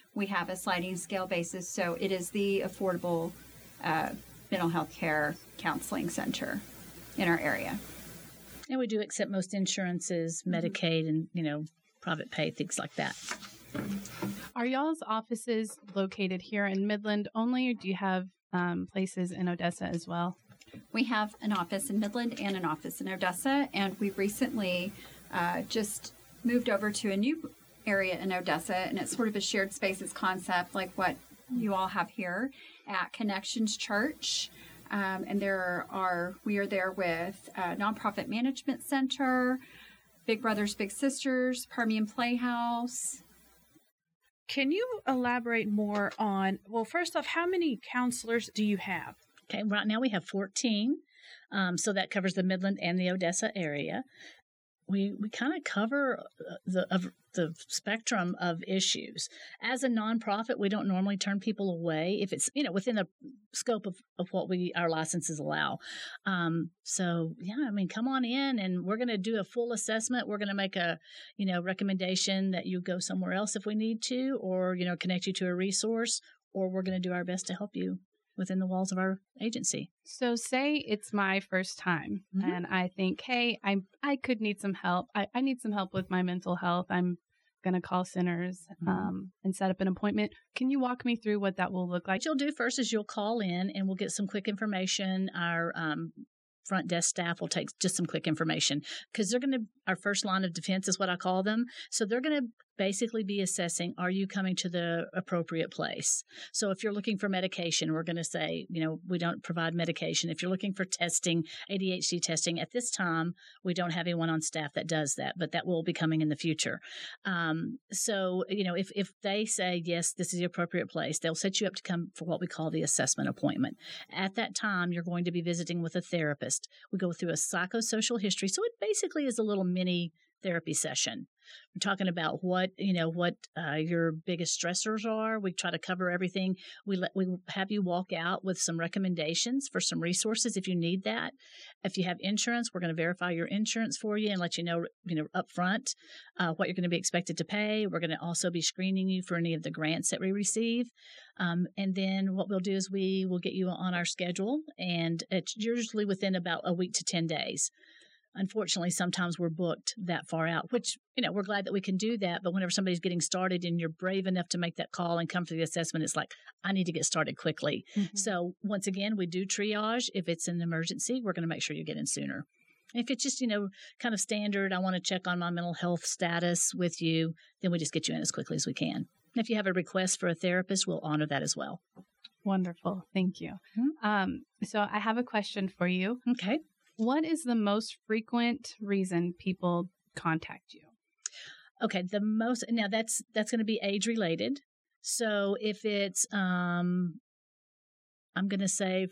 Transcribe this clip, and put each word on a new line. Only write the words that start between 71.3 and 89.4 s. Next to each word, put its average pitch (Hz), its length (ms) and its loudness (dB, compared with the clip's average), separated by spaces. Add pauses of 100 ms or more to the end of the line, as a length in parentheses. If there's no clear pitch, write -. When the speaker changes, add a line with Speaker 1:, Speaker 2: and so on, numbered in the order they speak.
Speaker 2:
you 202 80 0
know, 180 160 2
recommendation 190 920 0
that 185 140 -2
you 185 160 -2
go 180 180 -2
somewhere 185 340 -2
else 202 220 0
if 202 100 -6
we 214 100 -2
need 220 280 0
to, 262 380 0
or, 185 340 2
you 180 100 0
know, 175 120 0
connect 180 300 0
you 190 60 2
to 185 140 0
a 180 80 0
resource, 220 680 0 (320)
or 190 160 0
we're 185 120 0
gonna 185 180 0
do 180 140 0
our 180 120 0
best 180 220 -2
to 185 60 -4
help 202 220 -6
you 185 240 -2 (360)
within 190 240 0
the 190 80 0
walls 185 240 0
of 185 80 0
our 190 200 2 (220)
agency. 202 480 -2 (140)
Speaker 3:
So 240 320 0
say 262 400 2
it's 214 360 -2
my 196 280 4
first 190 400 -2
time 185 440 0 (120)
Speaker 2:
Mm-hmm. 190 160 2
Speaker 3:
and 180 160 -2
I 185 200 2
think, 185 340 0
"Hey, 240 420 0
I, 196 140 4 (260)
I 285 120 2
could 254 260 0
need 208 180 0
some 196 160 -2
help. 180 400 0
I, 202 180 2
I 247 80 0
need 269 180 2
some 214 120 -2
help 196 200 0
with 185 200 -2
my 185 100 4
mental 180 360 0
health. 180 340 0
I'm 180 260 2 (460)
gonna 180 180 2
call 180 240 0
Sinners, 180 680 -2
Speaker 2:
Mm-hmm. 165 160 -4
Speaker 3:
um, 185 420 -2 (120)